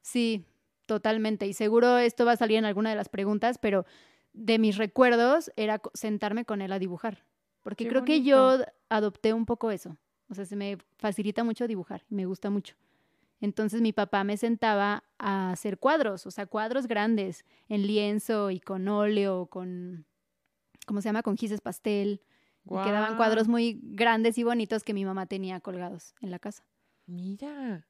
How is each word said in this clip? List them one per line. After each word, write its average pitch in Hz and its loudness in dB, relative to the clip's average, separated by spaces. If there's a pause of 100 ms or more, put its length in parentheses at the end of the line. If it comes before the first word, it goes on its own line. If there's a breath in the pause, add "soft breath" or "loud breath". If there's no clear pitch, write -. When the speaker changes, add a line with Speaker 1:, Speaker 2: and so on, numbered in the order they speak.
Speaker 1:
Sí, 226 -2 (400)
totalmente. 214 0
Y 202 -4
seguro 233 6
esto 240 4
va 240 6
a 233 6
salir 220 4
en 220 4
alguna 208 0
de 220 0
las 202 -6
preguntas, 208 0
pero 196 2 (480 soft breath)
de 226 0
mis 214 4
recuerdos 240 4
era 214 -2
co-, - -14
sentarme 214 -4
con 202 -4
él 190 -6
a 196 -4
dibujar. 190 -8 (360)
Porque 208 -6
Speaker 2:
Qué 233 -4
Speaker 1:
creo 254 0
que 302 4
Speaker 2:
bonito. 262 6
Speaker 1:
yo 254 0 (240)
adopté 214 0
un 226 0
poco 226 -2
eso. 180 -8 (320)
O 226 -10
sea, 190 -10
se 202 -10
me 202 -6 (200)
facilita 208 -2
mucho 233 -2
dibujar 190 -8
y 220 -8
me 196 -2
gusta 185 -6
mucho. 202 -4 (680)
Entonces 214 0
mi 220 2
papá 202 0
me 202 -2
sentaba 208 0 (160)
a 190 -2
hacer 190 -6
cuadros, 254 2
o 190 -12
sea, 202 -10
cuadros 226 -4
grandes, 214 0 (240)
en 202 0
lienzo 208 0
y 185 -4
con 190 -6
óleo, 202 0
con, 180 -12 (800)
¿cómo 202 -4
se 202 -4
llama? 214 -2
Con 202 -2
gises 208 -4
pastel. 202 -4 (420)
Y - -20
quedaban 202 0
Speaker 2:
Guau. 220 -4
Speaker 1:
cuadros 220 2
muy 233 0
grandes 226 2
y 233 0
bonitos 226 -2
que 220 -6
mi 196 -2
mamá 190 -6
tenía 185 -8
colgados 180 -12
en 202 -8
la 180 -10
casa. - -14 (420)
Speaker 2:
Mira. 202 -10